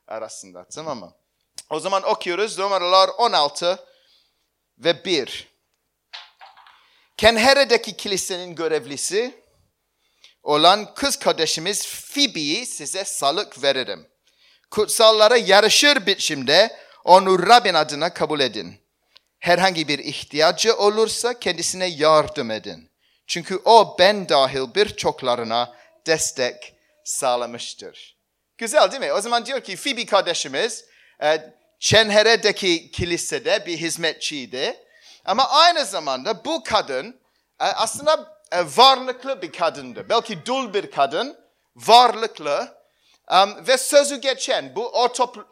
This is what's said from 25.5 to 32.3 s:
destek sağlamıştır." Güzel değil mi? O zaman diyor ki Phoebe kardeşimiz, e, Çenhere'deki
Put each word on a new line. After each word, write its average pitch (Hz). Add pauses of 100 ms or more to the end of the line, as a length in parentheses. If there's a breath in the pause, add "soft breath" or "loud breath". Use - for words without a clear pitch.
destek - (300)
sağlamıştır." 120 (420)
Güzel 233
değil 262
mi? 147
O 185
zaman 240
diyor 262
ki 190
Phoebe 240
kardeşimiz, 170 (380 soft breath)
e, 156 (260)
Çenhere'deki 208